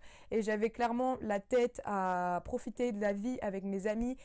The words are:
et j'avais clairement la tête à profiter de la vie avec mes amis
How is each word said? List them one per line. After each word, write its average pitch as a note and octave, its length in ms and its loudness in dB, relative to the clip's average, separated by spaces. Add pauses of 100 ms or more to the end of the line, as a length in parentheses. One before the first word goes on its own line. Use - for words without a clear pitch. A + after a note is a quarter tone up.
(300)
et A3+ 120 2
j'avais G#3+ 280 2
clairement A#3+ 500 0
la G#3 200 0
tête A#3+ 440 2
à F3+ 600 0
profiter B3 480 -2
de G3+ 80 -4
la G3+ 120 4
vie A3 280 -2
avec G3 240 -4
mes G3 220 -2
amis A#3 380 0